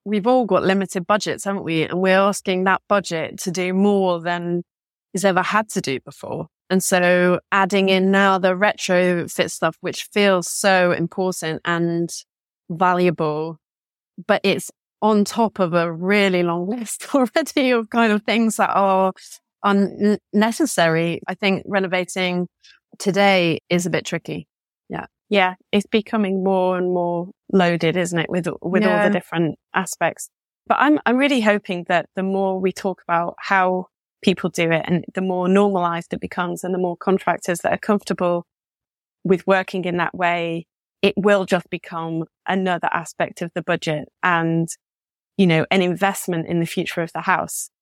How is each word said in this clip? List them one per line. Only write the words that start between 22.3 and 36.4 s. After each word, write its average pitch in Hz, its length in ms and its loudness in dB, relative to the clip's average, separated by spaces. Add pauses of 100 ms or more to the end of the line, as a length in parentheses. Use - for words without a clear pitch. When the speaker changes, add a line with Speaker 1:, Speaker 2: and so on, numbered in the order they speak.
Speaker 1:
today 185 720 2
is 175 180 0
a 170 40 -4
bit 160 140 -2
tricky. 160 440 -8 (400)
Yeah. - 180 -10 (220)
Speaker 2:
Yeah. 185 260 2 (180)
It's 202 140 0
becoming 202 580 -2
more 185 340 2
and 180 140 -2
more 175 380 -2 (220)
loaded, 175 440 2
isn't 175 220 -2
it? - 120 -2
With, 180 160 -2 (160)
with 190 220 0
all 214 60 2
Speaker 1:
Yeah. 208 180 2
Speaker 2:
the 208 40 2
different 170 440 -2 (180)
aspects. - 560 -4 (360)
But - 140 0
I'm, 294 240 4
I'm 240 120 2
really 269 260 2
hoping 202 460 -2
that 170 280 0
the 190 60 -4
more 190 360 -2
we 185 140 -2
talk - 300 -6
about 170 360 -2
how 185 480 0 (360)
people 185 260 0
do 165 220 0
it, 160 160 0
and 170 180 0 (100)
the 190 60 -6
more 180 280 -2
normalized 185 640 0
it - 60 -6
becomes, 175 440 -6